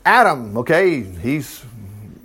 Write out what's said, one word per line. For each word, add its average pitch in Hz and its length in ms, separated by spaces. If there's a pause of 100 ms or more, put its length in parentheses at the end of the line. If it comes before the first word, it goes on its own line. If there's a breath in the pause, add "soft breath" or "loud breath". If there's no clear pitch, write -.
Adam, 160 540
okay, 160 440
he's 117 640 (600)